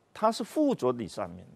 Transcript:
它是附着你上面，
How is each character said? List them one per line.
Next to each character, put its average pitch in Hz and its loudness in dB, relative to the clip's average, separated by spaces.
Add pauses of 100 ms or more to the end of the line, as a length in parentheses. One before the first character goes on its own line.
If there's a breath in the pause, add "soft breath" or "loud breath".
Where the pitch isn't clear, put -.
(140)
它 214 2
是 226 -2
附 285 2
着 127 2
你 117 -2
上 92 -6
面， 90 -16 (100)